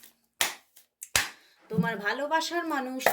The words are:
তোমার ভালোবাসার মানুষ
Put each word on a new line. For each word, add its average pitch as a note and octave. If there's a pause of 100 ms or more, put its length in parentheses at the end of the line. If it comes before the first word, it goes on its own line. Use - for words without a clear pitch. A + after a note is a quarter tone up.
(1700)
তোমার A3+
ভালোবাসার D4+
মানুষ C4 (120)